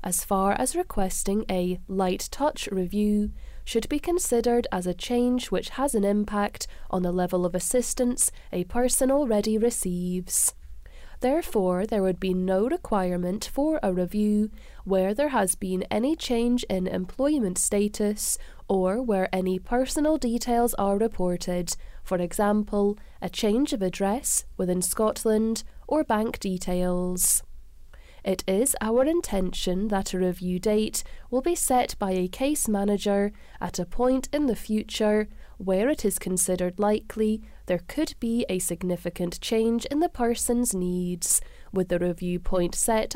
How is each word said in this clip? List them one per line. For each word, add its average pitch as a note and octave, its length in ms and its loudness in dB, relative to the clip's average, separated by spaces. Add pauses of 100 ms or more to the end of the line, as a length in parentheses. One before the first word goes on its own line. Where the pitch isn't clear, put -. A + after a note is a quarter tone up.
as - 200 -2
far G3 300 2
as - 220 0
requesting G#3 720 0
a F3+ 380 0
light F#3+ 440 0
touch - 400 0
review, G#3 600 2 (340)
should - 240 0
be D4 100 0
considered A#3+ 720 2
as F3+ 140 -2
a F3+ 80 0
change B3 540 0
which - 220 -2
has C4 260 0
an G3+ 80 4
impact G#3 640 0 (240)
on F#3 100 0
the F3+ 100 0
level F3+ 360 2
of F3 80 -2
assistance B3 760 0 (220)
a F3+ 120 -2
person B3+ 460 2
already A3 460 2
receives. F3+ 960 0 (640)
Therefore, G#3+ 680 2
there G#3 160 2
would F#3 160 2
be F#3 140 0
no F#3+ 340 2
requirement F#3 840 0
for D4+ 300 2
a G3 100 2
review G#3 600 2 (340)
where F#3+ 300 2
there C#4+ 140 2
has G#3 260 2
been F#3 340 -2
any C4 260 0
change A#3+ 500 0
in F#3 200 0
employment G#3+ 720 0
status G#3 800 0 (320)
or F#3+ 320 2
where G3 320 0
any F#3 240 0
personal C4 600 2
details A#3+ 580 2
are G3 220 2
reported, F3+ 800 0 (280)
for F#3 160 0
example, G#3 800 2 (200)
a F3 100 -4
change A#3 440 2
of G#3+ 80 -2
address G3 640 0 (100)
within F#3 260 0
Scotland A3 800 0 (240)
or D4+ 180 2
bank A3 340 0
details. F3+ 1040 0 (800)
It F#3+ 220 -2
is G3+ 360 2
our A#3 240 4
intention G3 840 0
that G3 260 -2
a F#3 60 0
review F3+ 400 0
date G#3+ 420 2 (300)
will B3+ 100 2
be F4 140 2
set - 420 2
by G3 140 0
a F#3 160 2
case C#4 400 -2
manager G3+ 640 2 (300)
at F3+ 180 -4
a F3+ 60 -4
point B3+ 480 2
in D4 140 2
the G#3+ 80 2
future G#3+ 760 0 (280)
where G3 300 2
it D4 160 0
is G3 160 0
considered F3+ 580 -2
likely G#3+ 640 0 (260)
there F3 200 2
could - 320 -2
be A#3 300 0
a F#3 100 -2
significant F3 800 -4
change A3+ 460 0
in D4 160 0
the E4+ 80 2
person's A#3+ 640 0
needs, F3+ 640 0 (320)
with F#3 160 0
the F3 120 0
review F3+ 380 -2
point F3 380 0
set - 400 0